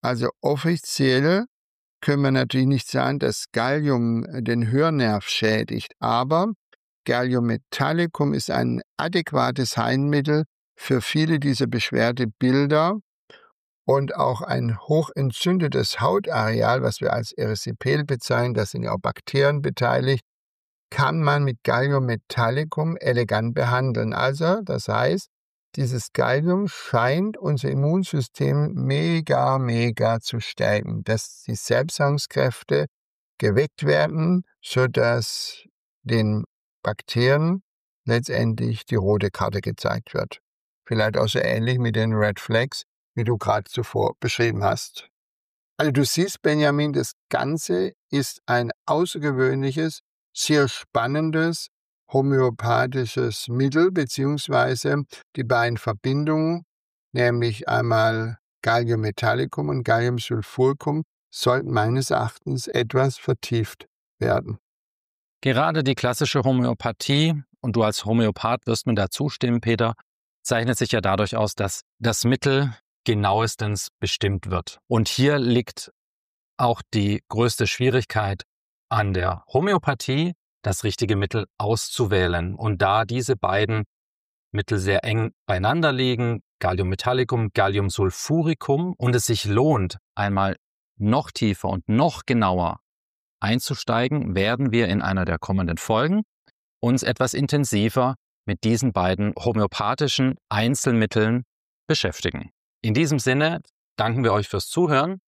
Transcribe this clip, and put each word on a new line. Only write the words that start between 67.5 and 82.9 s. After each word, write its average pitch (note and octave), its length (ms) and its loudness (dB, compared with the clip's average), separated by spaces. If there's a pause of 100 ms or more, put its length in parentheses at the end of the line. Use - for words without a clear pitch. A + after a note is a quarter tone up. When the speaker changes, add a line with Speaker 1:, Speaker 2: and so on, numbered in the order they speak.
Speaker 2:
und A2+ 140 -2
du A2+ 80 4
als G#2+ 220 0
Homöopath A2+ 600 2
wirst A2+ 220 -2
mir A#2 80 2
da G2 140 0
zustimmen, A#2+ 520 -2
Peter, A2+ 320 2 (500)
zeichnet A#2 340 0
sich A#2 140 0
ja A2 100 2
dadurch G2 340 0
aus, G#2+ 200 0
dass - 280 -4 (160)
das A2+ 240 -2
Mittel C3+ 500 2 (320)
genauestens G#2 800 0 (120)
bestimmt G2 500 -2
wird. F2+ 380 -4
Und A2+ 200 2
hier C#3+ 320 2
liegt A#2+ 520 -2 (640)
auch A#2+ 240 0 (120)
die G2+ 360 0
größte A2 380 0
Schwierigkeit A2 760 -2 (460)
an G#2 240 0
der F2 300 -2 (100)
Homöopathie, D#3+ 800 0 (280)
das - 220 -4
richtige G#2 320 0
Mittel G2+ 300 -2 (120)
auszuwählen. F#2+ 1000 0
Und G#2+ 260 -2
da G#2 240 2